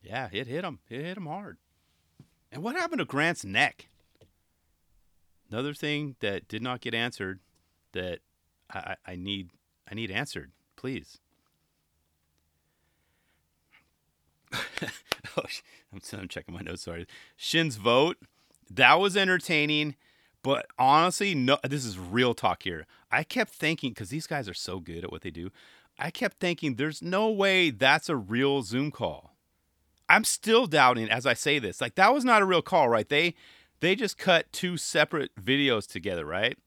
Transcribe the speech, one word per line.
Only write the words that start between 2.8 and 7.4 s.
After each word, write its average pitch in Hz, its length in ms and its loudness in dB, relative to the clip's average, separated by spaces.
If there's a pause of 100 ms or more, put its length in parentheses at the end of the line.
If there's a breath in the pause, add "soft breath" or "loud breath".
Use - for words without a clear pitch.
to 160 60 -2
Grant's 156 380 -2
neck? 104 460 -2 (1600)
Another 131 220 -6
thing 147 460 -6
that 101 280 -4
did 110 140 -8
not 123 200 -6
get 117 120 -6
answered 113 460 -4 (540)